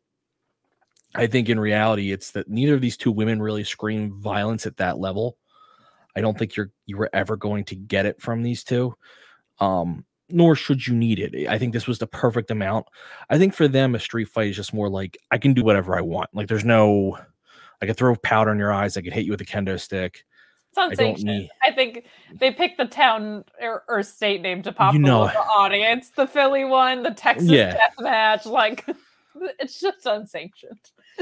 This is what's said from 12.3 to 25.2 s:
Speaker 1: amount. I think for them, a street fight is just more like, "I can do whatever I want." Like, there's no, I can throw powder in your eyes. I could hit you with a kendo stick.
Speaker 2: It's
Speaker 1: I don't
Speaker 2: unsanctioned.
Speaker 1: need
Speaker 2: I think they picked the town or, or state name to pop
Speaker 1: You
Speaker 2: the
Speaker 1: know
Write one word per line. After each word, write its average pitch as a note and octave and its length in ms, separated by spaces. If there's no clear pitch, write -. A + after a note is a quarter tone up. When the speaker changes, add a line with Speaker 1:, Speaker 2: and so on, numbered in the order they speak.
Speaker 1:
amount. G#2+ 340
I D3+ 100
think G3 140
for D#3+ 140
them, C3+ 280
a A2+ 40
street A2+ 300
fight G#2+ 220
is F#2 60
just G2 160
more G#2 160
like, F#2+ 300
"I A#2 80
can C3+ 160
do B2 100
whatever F#2+ 320
I F2 40
want." E2 320
Like, G2+ 140
there's G#2+ 180
no, G#2 540
I G2 40
can A2 100
throw B2 180
powder A2 380
in G#2 60
your G#2 140
eyes. G2+ 240
I F#2+ 60
could F2 100
hit A2+ 120
you G2+ 80
with G2 80
a G2 40
kendo F#2+ 360
stick. - 440
Speaker 2:
It's - 80
Speaker 1:
I G4 40
don't F4+ 100
Speaker 2:
unsanctioned. - 340
Speaker 1:
need - 240
Speaker 2:
I D#4 60
think A#3+ 320
they B3+ 200
picked - 260
the B3+ 60
town A3 600
or, A3+ 280
or G#3 160
state G3+ 360
name F#3 220
to - 80
pop F#3+ 240
Speaker 1:
You D3+ 60
Speaker 2:
the C#3 60
Speaker 1:
know A#2 160